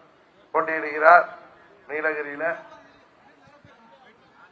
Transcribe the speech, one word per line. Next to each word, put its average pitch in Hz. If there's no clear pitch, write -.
போட்டியிடுகிறார் 156
நீலகிரியில. 151